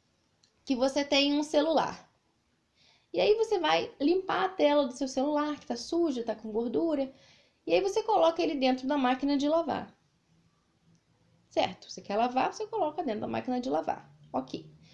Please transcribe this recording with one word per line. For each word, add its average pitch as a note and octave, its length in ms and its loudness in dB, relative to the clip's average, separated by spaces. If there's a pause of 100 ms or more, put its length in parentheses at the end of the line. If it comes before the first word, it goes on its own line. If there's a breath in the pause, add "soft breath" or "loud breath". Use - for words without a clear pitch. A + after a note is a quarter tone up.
(640)
que C#4 100 -2
você C4+ 300 0
tem C#4+ 280 2
um D4 100 2
celular. D4 640 0 (1040 soft breath)
E E4+ 60 -2
aí G#4 160 6
você A4 240 0
vai D#4+ 400 2
limpar F#4 460 2
a F#4+ 40 -2
tela D4 380 2
do - 60 -10
seu C#4 140 -4
celular, D4 520 -2
que - 60 -20
tá A#3+ 100 -6
suja, C#4+ 480 -2
tá - 100 -4
com A3 180 -10
gordura. C4 640 -2 (540 soft breath)
E E4 60 2
aí F4+ 80 4
você G4 220 0
coloca E4+ 380 4
ele D#4 140 0
dentro C4 320 0
da D4 100 2
máquina C4+ 400 2
de C#4 100 0
lavar. D#4 460 0 (1600)
Certo, - 380 -2
você - 120 -14
quer G3+ 140 -6
lavar, B3 380 0
você G#4+ 140 -8
coloca F4 360 -2
dentro A3 180 -4
da A#3 60 -4
máquina A3+ 320 -4
de B3 100 -4
lavar. - 400 -4 (220)
Ok. - 340 -8 (280 loud breath)